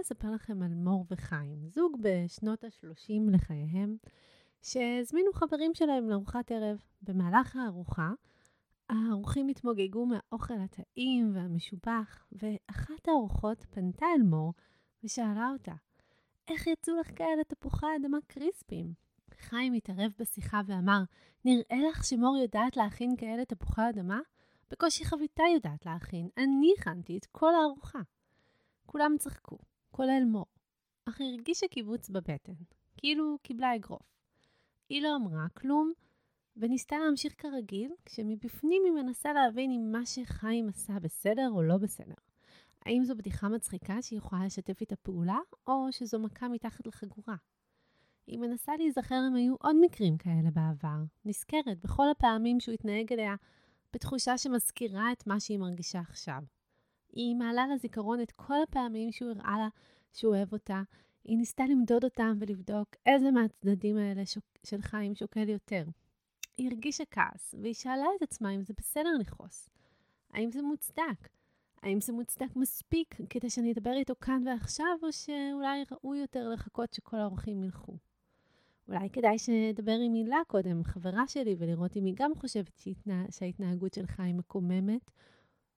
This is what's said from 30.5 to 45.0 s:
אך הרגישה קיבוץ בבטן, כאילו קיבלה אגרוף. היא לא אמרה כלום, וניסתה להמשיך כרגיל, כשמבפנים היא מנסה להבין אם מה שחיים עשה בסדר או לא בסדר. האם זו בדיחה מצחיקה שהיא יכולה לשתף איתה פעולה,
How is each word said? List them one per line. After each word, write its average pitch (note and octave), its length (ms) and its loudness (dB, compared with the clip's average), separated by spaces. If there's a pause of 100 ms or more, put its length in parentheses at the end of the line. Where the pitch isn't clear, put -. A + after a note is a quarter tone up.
אך A#3 160 -10
הרגישה C4+ 480 -2
קיבוץ A3+ 420 -6
בבטן, F3+ 420 -6 (440)
כאילו D4 460 0
קיבלה B3 340 -2
אגרוף. - 260 -10 (840)
היא C#4+ 140 -2
לא D4+ 140 2
אמרה E3 320 -4
כלום, D4+ 440 0 (640)
וניסתה A#3+ 420 -2
להמשיך D4+ 400 0
כרגיל, B3 540 -6 (120)
כשמבפנים A#3 800 0
היא F4+ 80 6
מנסה C#4+ 400 -2
להבין C4 380 4
אם A3+ 220 -2
מה A#3 140 -2
שחיים A3+ 600 -2
עשה G3+ 300 -6
בסדר A3 520 0
או F#3+ 120 2
לא E3 140 6
בסדר. - 380 -4 (720)
האם B3 200 4
זו B3 120 0
בדיחה G3+ 320 -4
מצחיקה G#3 540 -4
שהיא A3 160 -8
יכולה F#3+ 280 -2
לשתף F#3+ 340 -6
איתה G#3 160 -6
פעולה, F#3 420 -2 (280)